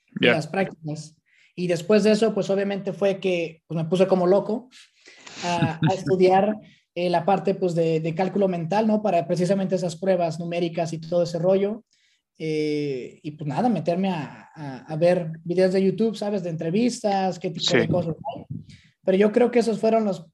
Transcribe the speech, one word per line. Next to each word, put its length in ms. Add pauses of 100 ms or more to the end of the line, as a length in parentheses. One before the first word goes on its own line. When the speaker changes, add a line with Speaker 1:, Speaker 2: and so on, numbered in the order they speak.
(200)
Speaker 1:
y 60
Speaker 2:
Ya. 80
Speaker 1:
las 140
prácticas. 680 (400)
Y 120
después 360
de 80
eso, 220
pues, 160
obviamente 440
fue 260
que, 480
pues, 100
me 120
puse 180
como 200
loco 420 (760)
a, 380
a 120
Speaker 2:
<laughs> 0
Speaker 1:
estudiar, 600 (400)
eh, 140
la 160
parte, 280
pues, 220
de, 240
de 160
cálculo 320
mental, 400
¿no? 140
Para 260
precisamente 480
esas 200
pruebas 440
numéricas 540
y 60
todo 240
ese 160
rollo. 440 (560)
Eh, 840
y, 80
pues, 160
nada, 220
meterme 400
a, 460
a, 240
a 160
ver 360 (120)
videos 300
de 100
YouTube, 320
¿sabes? 280
De 60
entrevistas, 880
qué 100
tipo 220
Speaker 2:
Sí. 80
Speaker 1:
de 80
cosas 280 (200)
hay. 100 (580)
Pero 140
yo 140
creo 200
que 80
esos 200
fueron 240
los 300